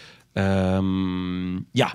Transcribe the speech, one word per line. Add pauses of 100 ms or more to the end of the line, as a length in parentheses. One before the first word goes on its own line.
(360)
Ähm,
ja,